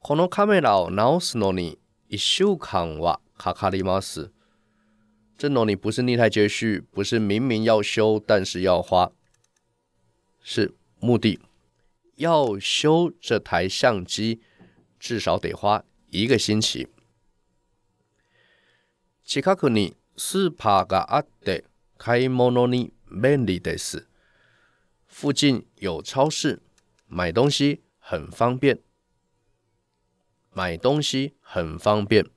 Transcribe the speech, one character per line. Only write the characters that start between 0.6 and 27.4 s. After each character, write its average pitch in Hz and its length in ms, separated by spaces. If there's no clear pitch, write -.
ラ 107 180
を 87 100
直 117 300
す - 180
の 98 140
に 87 260
一 104 100
週 190 400
間 85 420
は 82 200
か 90 160
か 101 160
り 95 140
ま 95 180
す。 - 300
这 147 120
の 120 160
に 104 100
不 104 160
是 127 100
逆 123 160
态 113 120
接 104 180
续， 104 440
不 98 120
是 117 160
明 107 220
明 113 220
要 110 180
修， 107 440
但 101 180
是 90 180
要 90 200
花， 90 300
是 - 320
目 120 180
的。 107 220
要 143 420
修 160 640
这 110 160
台 92 300
相 101 380
机， 110 340
至 117 220
少 87 180
得 82 160
花 104 300
一 95 160
个 120 140
星 107 220
期。 - 260
近 180 300
く 151 140
に 104 260
ス 190 320
ー 160 40
パ 101 320
ー - 40
が 95 260
あ 147 80
っ - 60
て 95 220
買 120 260
い 131 60
物 123 360
に 123 260
便 127 340
利 92 140
で 80 180
す。 - 280
附 - 260
近 139 340
有 85 260
超 139 280
市， 143 320
买 85 240
东 131 200